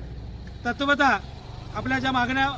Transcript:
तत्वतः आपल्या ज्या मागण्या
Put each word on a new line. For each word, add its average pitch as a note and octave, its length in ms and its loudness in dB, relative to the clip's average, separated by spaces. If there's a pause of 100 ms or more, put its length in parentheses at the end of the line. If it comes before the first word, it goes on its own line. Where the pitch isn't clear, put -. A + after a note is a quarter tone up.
(680)
तत्वतः C#4 520 4 (560)
आपल्या B3+ 240 0
ज्या C4 140 0
मागण्या C4 460 2